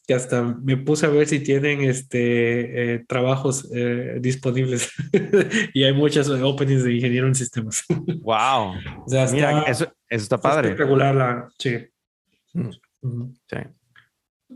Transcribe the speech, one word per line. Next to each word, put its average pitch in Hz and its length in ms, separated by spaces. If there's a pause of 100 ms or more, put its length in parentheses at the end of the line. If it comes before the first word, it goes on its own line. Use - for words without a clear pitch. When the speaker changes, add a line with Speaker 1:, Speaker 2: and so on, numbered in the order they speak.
Speaker 1:
que 135 80
hasta 123 300 (180)
me 131 140
puse 151 300
a - 20
ver 147 180
si 151 140
tienen, 139 420
este, 120 1120
eh, 117 140
trabajos, 131 680
eh, 120 460
disponibles. 127 720 (200)
<laughs> 196 600
Y 135 80
hay 135 100
muchas 147 360
openings 135 560
de 120 100
ingeniero 123 320
en 131 80
sistemas. 117 540
<laughs> 170 60 (260)
Speaker 2:
Wow. 110 540 (320)
Speaker 1:
O - 20
sea, 131 240
Speaker 2:
Mira, 147 260
Speaker 1:
está, 151 120
Speaker 2:
eso, 127 140
eso - 380
está 110 140
Speaker 1:
está 131 140
Speaker 2:
padre. 143 180
Speaker 1:
espectacular 135 480
la... 123 320 (100)
Sí. 120 200 (720)
Speaker 2:
Mm. 127 160 (320)
Speaker 1:
Ujú. 123 340 (160)
Speaker 2:
Sí. - 60 (1000)